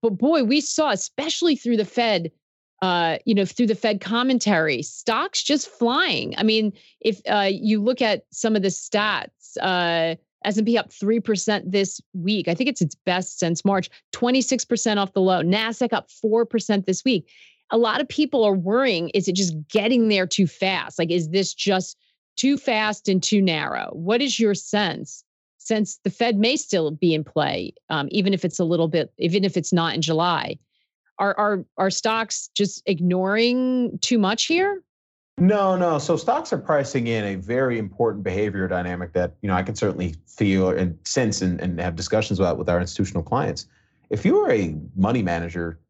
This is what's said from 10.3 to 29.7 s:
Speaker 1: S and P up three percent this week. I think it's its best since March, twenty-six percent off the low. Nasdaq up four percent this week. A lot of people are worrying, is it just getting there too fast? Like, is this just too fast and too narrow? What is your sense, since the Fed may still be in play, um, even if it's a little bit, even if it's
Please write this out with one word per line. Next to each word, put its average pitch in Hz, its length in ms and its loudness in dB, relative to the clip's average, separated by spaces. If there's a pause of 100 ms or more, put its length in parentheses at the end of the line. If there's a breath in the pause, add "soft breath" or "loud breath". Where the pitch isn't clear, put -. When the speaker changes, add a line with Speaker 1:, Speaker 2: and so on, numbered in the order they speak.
Speaker 1:
S 202 100 -2
and 220 100 2
P 233 120 2
up - 160 -4
three 220 260 0
percent 202 520 -2
this 196 280 0 (140)
week. 185 340 -2
I 170 60 0
think 247 160 0
it's 233 100 -6
its 156 160 0
best - 440 -4
since 170 260 -2
March, 196 240 0 (240 soft breath)
twenty-six 247 500 0
percent 214 360 0
off 196 140 -2
the 196 60 0
low. 185 220 4
Nasdaq 220 520 0
up - 180 -4
four 226 340 0
percent 208 400 0
this 185 180 -2
week. 233 240 0 (440 soft breath)
A 220 60 4
lot 233 220 2
of 302 80 -2
people 277 360 0
are 208 100 4
worrying, 190 560 0
is 190 180 0
it 180 80 0
just 180 200 0 (120)
getting 226 400 2
there 196 200 2
too - 180 2
fast? 185 540 -4
Like, 165 100 0
is 165 220 0
this 190 240 0
just 185 420 -2 (400)
too 277 180 2
fast 214 540 -2
and 185 120 4
too 202 200 2
narrow? 156 520 -2
What 202 280 0
is 269 180 -2
your 214 140 4
sense, - 680 -4 (340)
since - 460 -2
the 190 80 0
Fed 233 260 0
may 233 180 2
still 165 360 0
be 160 240 2
in 151 80 -2
play, 139 500 -4 (160)
um, 147 220 -2
even 196 200 0
if 190 140 0
it's 165 140 -4
a 185 40 2
little 165 240 2
bit, 156 300 -2
even 180 260 0
if 190 140 0
it's - 160 -2